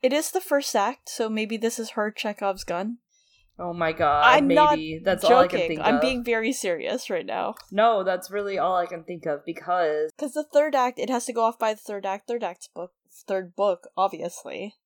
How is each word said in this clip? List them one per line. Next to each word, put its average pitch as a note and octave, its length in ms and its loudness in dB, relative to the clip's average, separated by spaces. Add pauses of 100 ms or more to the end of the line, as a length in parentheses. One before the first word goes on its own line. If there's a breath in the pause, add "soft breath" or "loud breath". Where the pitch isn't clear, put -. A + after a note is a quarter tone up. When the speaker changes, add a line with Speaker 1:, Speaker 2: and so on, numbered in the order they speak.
Speaker 1:
It B3+ 120 4
is D#4 160 0
the F#4 100 -2
first C#4+ 340 -2
act, A3+ 360 -2
so A3+ 180 -4
maybe A3 300 -4
this A3+ 200 -2
is A3 120 -8
her G#3+ 200 -2
Chekhov's G3+ 540 -6
gun. G#3 340 -6 (600)
Speaker 2:
Oh F3 160 -6
my E3 180 -2
god, D3 320 4
Speaker 1:
I'm C#4 240 8
not - 300 6
Speaker 2:
maybe. D#3+ 260 -6
That's F#3+ 200 0
all E3+ 160 8
I F3+ 60 6
can F3 140 -2
Speaker 1:
joking. E3 160 -2
Speaker 2:
think D#3 100 -2
Speaker 1:
I'm G#3+ 100 4
Speaker 2:
of. - 40 2
Speaker 1:
being B3+ 240 0
very A3+ 280 0
serious G3+ 580 -4
right E3+ 160 -2
now. - 280 -4 (160)
Speaker 2:
No, G#3 320 4
that's G3 280 -4
really G3 280 -4
all F3+ 160 2
I F3 120 2
can E3+ 180 -12
think E3+ 220 -10
of, D3+ 180 -4
because E3 720 -2
Speaker 1:
'Cause C#4 160 -6
the D4+ 100 -4
third D4 320 2
act, B3+ 240 0
it A#3+ 120 -4
has B3 160 -2
to B3+ 80 -8
go A#3 100 0
off A3+ 140 0
by A3 160 0
the G#3+ 60 -14
third G3+ 260 -8
act. G3 200 -6
Third A#3 160 -6
act's F3+ 240 -8
book, F3 280 -14 (340)
third F#3+ 260 -4
book, G3 420 0
obviously. F3+ 880 -4